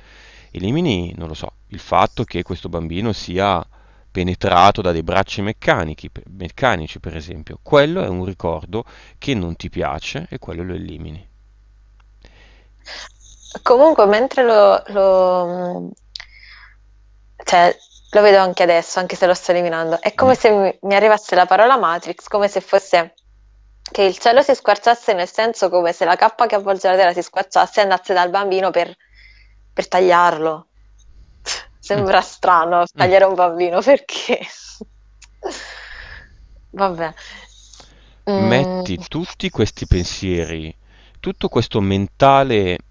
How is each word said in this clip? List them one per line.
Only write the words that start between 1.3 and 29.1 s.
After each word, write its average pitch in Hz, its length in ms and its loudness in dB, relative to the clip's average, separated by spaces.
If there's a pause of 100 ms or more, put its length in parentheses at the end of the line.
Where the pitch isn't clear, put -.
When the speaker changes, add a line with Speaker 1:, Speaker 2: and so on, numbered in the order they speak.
Speaker 1:
so, - 180 -14 (160)
il - 120 -18
fatto 95 440 0
che 90 200 -8
questo 90 240 -10
bambino 85 440 -6
sia 92 540 -2 (440)
penetrato 92 680 2
da 90 120 0
dei 82 100 -4
bracci 92 400 -4
meccanici, 101 680 -4
pe-, - 180 -20
meccanici, 90 720 -6
per 80 160 -12
esempio. 78 460 -16
Quello 151 400 2
è - 60 -4
un 92 160 -6
ricordo 90 600 -8 (340)
che 139 160 -4
non 85 220 -6
ti - 120 -12
piace 85 600 -8
e - 80 -12
quello 85 240 -12
lo 90 120 -10
elimini. 80 540 -14 (2250)
Speaker 2:
Comunque, 254 440 4
mentre 240 380 0
lo, 208 440 4
lo, 180 1040 0 (1500)
cioè, 175 300 4 (360)
lo 208 120 2
vedo 202 160 8
anche 185 240 0
adesso, 170 360 0
anche 185 180 -6
se 190 100 0
lo 180 80 4
sto - 180 -4
eliminando, 165 480 -2
è - 140 -4
come 262 200 4
Speaker 1:
Mm. - 20 -2
Speaker 2:
se 233 140 4
mi, 196 320 2
mi 196 120 -2
arrivasse 214 400 2
la 180 120 4
parola 214 300 4
Matrix, 175 520 -4
come 202 200 0
se 196 120 -6
fosse 175 540 0 (680)
che - 200 -4
il 185 160 2
cielo 240 240 4
si 277 120 2
squarciasse, 233 600 0
nel 180 160 -4
senso 220 400 -2
come 175 220 0
se 185 120 -6
la 233 120 2
cappa 220 300 0
che 214 100 -2
avvolge 196 320 -2
la 185 80 2
terra 185 160 4
si 175 100 -4
squarciasse - 580 -2
e - 40 6
andasse 190 300 -2
dal 180 160 0
bambino 190 400 -2
per, 170 240 -2 (800)